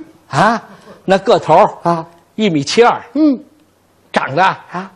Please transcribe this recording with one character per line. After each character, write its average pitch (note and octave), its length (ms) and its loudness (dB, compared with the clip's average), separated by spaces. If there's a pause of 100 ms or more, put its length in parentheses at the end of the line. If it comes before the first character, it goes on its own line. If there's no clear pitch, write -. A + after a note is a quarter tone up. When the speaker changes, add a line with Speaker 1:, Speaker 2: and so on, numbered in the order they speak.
Speaker 1:
<laughs> - 260 -20
Speaker 2:
啊， G#3 320 0 (440)
那 F#3 140 2
个 G3 180 2
头 - 160 0
儿 F#3+ 160 4 (140)
Speaker 1:
啊， E3+ 220 -4 (300)
Speaker 2:
一 G#3+ 140 0
米 D3+ 140 -2
七 A3+ 200 2
二。 G#3+ 180 0 (120)
Speaker 1:
嗯。 D4 240 0 (760)
Speaker 2:
长 C3+ 240 -4
得 F3 80 2
Speaker 1:
啊。 F#3 520 -4